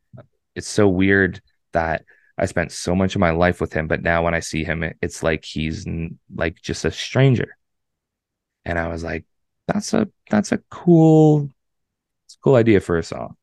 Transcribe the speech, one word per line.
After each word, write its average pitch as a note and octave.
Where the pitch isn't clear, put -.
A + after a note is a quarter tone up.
it's -
so G#2
weird F#2+
that D#2+
I -
spent -
so F2
much F#2+
of G2+
my E2
life F2
with -
him, D#2+
but E2
now E2+
when E2+
I E2
see -
him, E2
it, D#2+
it's -
like D#2+
he's D#2+
n-, E2+
like, E2
just -
a D#2+
stranger. -
And E2+
I E2+
was E2
like, E2
"That's -
a, G#3+
that's G#3
a -
cool, D#3
it's -
a -
cool C#3
idea A2+
for E2+
a E2
song." -